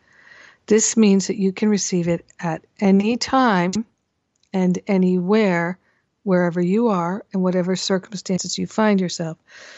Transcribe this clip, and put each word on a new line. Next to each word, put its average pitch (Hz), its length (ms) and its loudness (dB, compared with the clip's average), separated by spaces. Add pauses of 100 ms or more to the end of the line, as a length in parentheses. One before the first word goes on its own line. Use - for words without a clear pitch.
(680)
This 220 300 2
means 196 300 4
that 190 120 -4
you 190 140 0
can 214 160 -2
receive 185 380 -2
it 170 180 -2 (140)
at - 260 -6 (140)
any 202 380 2
time 214 560 2 (800)
and 185 340 0
anywhere, 185 920 0 (440)
wherever 180 380 0
you 202 280 2
are 180 440 -2
and 190 100 -2
whatever 185 320 0
circumstances 185 840 -4
you 185 80 -6
find 208 340 2
yourself." 165 360 -6 (420)